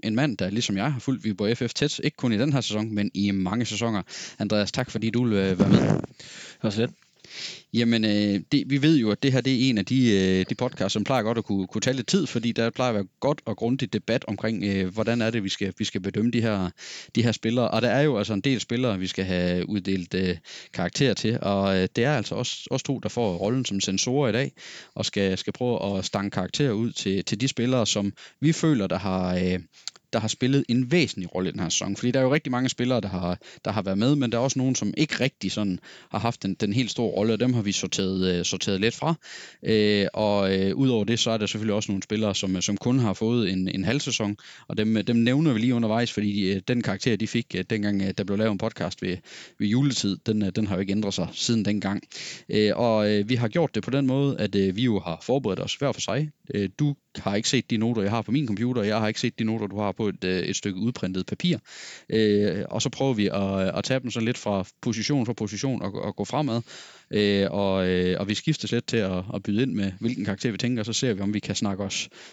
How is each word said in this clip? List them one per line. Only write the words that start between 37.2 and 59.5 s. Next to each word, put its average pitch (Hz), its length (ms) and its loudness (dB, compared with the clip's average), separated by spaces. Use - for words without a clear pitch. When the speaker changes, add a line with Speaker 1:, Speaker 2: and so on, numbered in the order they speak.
Speaker 1:
og 104 80 0
dem 127 140 2
har 117 80 2
vi 101 100 0
sorteret, 92 600 0
øh, 87 100 0
sorteret 95 360 -2
lidt 113 140 2
fra. 160 200 0
Øh, 104 500 4
og, 101 440 2
øh, 95 200 2
udover 127 280 2
det, 113 140 0
så - 120 0
er 113 80 0
der 107 80 0
selvfølgelig 107 280 -2
også - 180 -2
nogle 98 100 -2
spillere, 107 320 0
som, 95 280 -2
som 104 140 0
kun 123 220 2
har 113 140 2
fået 113 380 0
en, 92 180 0
en 95 160 -2
halv 120 160 0
sæson, 104 360 -2
og - 80 -6
dem, 107 280 2
dem 117 120 2
nævner 131 360 4
vi 110 60 2
lige 123 160 2
undervejs, 117 380 0
fordi, 104 380 0
øh, 98 180 0
den 120 140 0
karakter, 104 340 0
de 107 100 -2
fik, - 320 -4
øh, 90 120 -2
dengang, 104 320 0
øh, 98 160 -2
der 101 60 -2
blev 98 140 -2
lavet 110 140 2
en 98 60 -2
podcast 92 440 -6
ved, 92 140 -2
ved 107 100 0
juletid, 113 480 2
den, 107 160 2
øh, 95 140 0
den - 100 0
har 98 80 -2
jo 90 60 0
ikke 98 120 -2
ændret 101 220 0
sig 85 180 -2
siden 113 320 0
dengang. 101 380 -2
Øh, 107 260 4
og, 107 360 2
øh, 104 180 2
vi 127 60 2
har 120 140 2
gjort 160 260 0
det 107 80 0
på - 80 -4
den 139 160 2
måde, 139 320 2
at, 101 160 -2
øh, 95 220 2
vi 117 60 0
jo 113 180 4
har 85 220 -6
forberedt 131 380 0
os 95 140 -4
hver 139 180 -2
for - 80 -6
sig. 147 300 -2
Øh, 101 140 0
du 147 160 2
har 101 200 -2
ikke 110 120 0
set - 220 0
de 120 60 2
noter, 110 260 0
jeg 98 80 0
har 113 120 0
på 107 100 -4
min 143 140 2
computer, 117 340 -2
og 101 80 0
jeg 107 100 2
har 107 100 2
ikke 113 120 -2
set - 180 -2
de 117 60 0
noter, 110 220 0